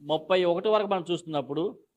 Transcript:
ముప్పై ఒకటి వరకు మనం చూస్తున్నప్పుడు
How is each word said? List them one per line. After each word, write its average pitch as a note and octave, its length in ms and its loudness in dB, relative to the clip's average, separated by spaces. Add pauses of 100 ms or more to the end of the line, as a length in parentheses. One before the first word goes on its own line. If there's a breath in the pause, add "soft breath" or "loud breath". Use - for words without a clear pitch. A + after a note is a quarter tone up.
ముప్పై D#3 420 0
ఒకటి F3 240 2
వరకు G#3+ 200 2
మనం F3+ 240 0
చూస్తున్నప్పుడు D#3 720 -4 (140)